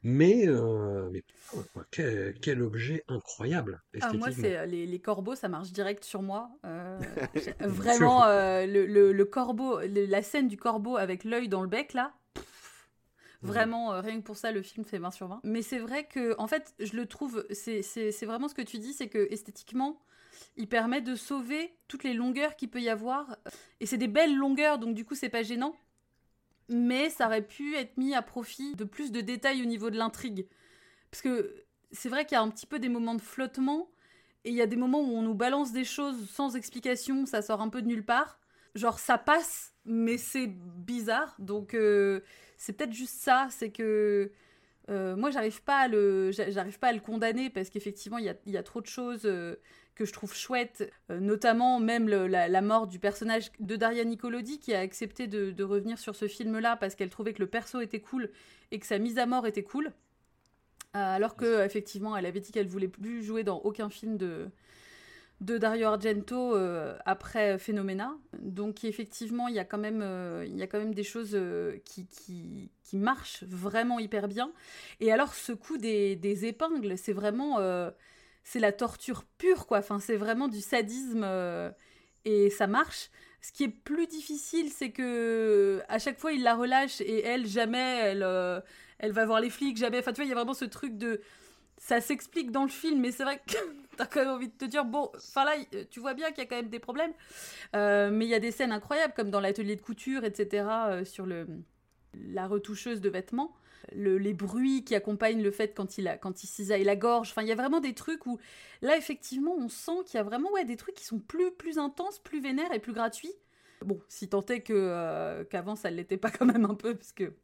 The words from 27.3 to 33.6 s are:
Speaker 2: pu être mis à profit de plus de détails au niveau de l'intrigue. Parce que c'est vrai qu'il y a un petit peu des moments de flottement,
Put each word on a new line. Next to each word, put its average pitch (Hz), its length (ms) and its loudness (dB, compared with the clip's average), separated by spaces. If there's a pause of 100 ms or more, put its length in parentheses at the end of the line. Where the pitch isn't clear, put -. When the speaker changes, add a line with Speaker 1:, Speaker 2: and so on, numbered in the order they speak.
Speaker 2:
pu 294 300 -6
être - 200 -6
mis 262 160 0
à 247 80 2
profit 262 540 -10
de 202 80 -6
plus 247 280 -8
de 233 100 -2
détails 254 400 0
au 240 40 -2
niveau 233 240 -2
de 214 80 -2
l'intrigue. 226 480 -4 (640)
Parce - 120 -16
que 247 420 -2 (280)
c'est - 180 -8
vrai 285 160 -2
qu'il 302 100 -2
y - 20 8
a 226 40 6
un 220 80 2
petit - 180 -12
peu 294 100 -6
des 247 120 -2
moments 233 260 0
de 226 60 -4
flottement, 262 680 -2 (540)